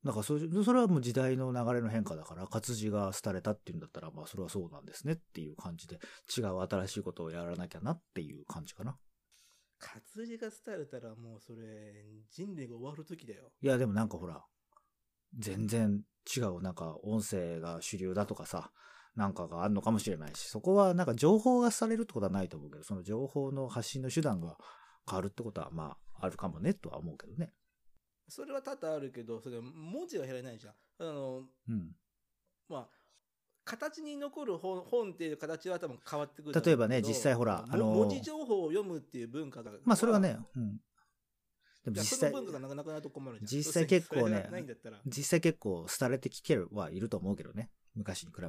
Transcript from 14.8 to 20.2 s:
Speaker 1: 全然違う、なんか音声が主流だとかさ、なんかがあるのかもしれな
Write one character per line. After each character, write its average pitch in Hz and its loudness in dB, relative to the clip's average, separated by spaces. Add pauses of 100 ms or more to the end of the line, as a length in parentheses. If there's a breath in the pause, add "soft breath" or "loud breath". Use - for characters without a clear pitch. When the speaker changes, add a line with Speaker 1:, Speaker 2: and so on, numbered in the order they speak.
Speaker 1:
全 107 -2
然 104 4 (320)
違 131 0
う、 95 -2
な 92 0
ん - -6
か 82 -6
音 107 2
声 85 -2
が 82 -6
主 - -6
流 92 -2
だ 104 2
と 107 -4
か - -10
さ、 - -6 (440 loud breath)
な 104 2
ん 95 0
か 87 -4
が 85 -2
あ 98 4
る 104 4
の 98 0
か 113 4
も 110 4
し - -2
れ 90 0
な 73 -8